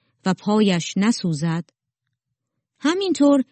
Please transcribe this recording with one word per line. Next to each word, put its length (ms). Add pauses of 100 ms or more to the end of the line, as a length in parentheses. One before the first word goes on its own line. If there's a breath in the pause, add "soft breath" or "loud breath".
(260)
و 80
پایش 640
نسوزد؟ 720 (1120)
همینطور 720